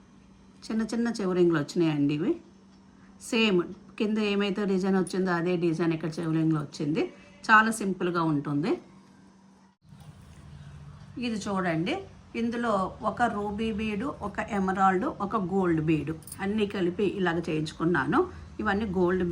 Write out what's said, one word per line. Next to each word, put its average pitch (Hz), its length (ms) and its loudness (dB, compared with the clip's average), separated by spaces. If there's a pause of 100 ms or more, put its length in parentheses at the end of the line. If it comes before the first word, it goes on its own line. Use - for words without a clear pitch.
(680)
చిన్న 226 140 -2 (100)
చిన్న 233 160 0 (140)
చెవురింగులు 180 420 4
వచ్చినాయండి. 151 560 2
ఇవి 226 140 0 (1000)
సేమ్ 214 300 4 (400)
కింద 214 160 0 (160)
ఏమైతే 202 280 0 (140)
డిజైన్ 190 280 2
వచ్చిందో 185 360 0
అదే 180 240 0
డిజైన్ 165 360 2
ఇక్కడ 160 200 -4
చెవురింగులు 160 480 2
వచ్చింది. 160 360 -2 (440)
చాలా 220 300 8
సింపుల్గా 180 440 -2 (100)
ఉంటుంది. 147 400 0 (2500)
ఇది 226 200 -2
చూడండి, 185 480 0 (480)
ఇందులో 240 320 0 (360)
ఒక 208 120 -2 (140)
రూబీ 208 340 -2 (100)
బీడు, 214 280 -2 (200)
ఒక 196 120 -6 (180)
ఎమరాల్డ్, 190 500 4 (180)
ఒక 196 120 -2 (160)
గోల్డ్ 175 360 4
బీడు 151 240 0 (300)
అన్నీ 208 220 0 (100)
కలిపి 180 300 0 (140)
ఇలాగ 175 200 2 (100)
చేయించుకున్నాను. 156 720 0 (420)
ఇవన్నీ 214 260 0 (100)
గోల్డ్ 185 340 2